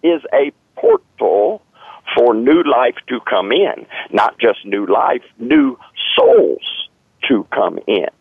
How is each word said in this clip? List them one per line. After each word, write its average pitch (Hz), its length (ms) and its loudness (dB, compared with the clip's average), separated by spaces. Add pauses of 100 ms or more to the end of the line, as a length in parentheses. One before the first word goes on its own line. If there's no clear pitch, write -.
is 165 200 0 (100)
a 143 180 0 (240)
portal 139 880 0 (540)
for 120 180 4
new 139 300 2
life 127 320 0 (120)
to 123 120 -6
come 98 320 -4
in. 170 340 -2 (240)
Not 104 280 -2
just 113 260 0
new 101 220 -4
life, 120 360 0 (160)
new 135 400 2 (380)
souls - 720 2 (400)
to 113 240 0
come 92 340 -4
in. 95 220 -2 (120)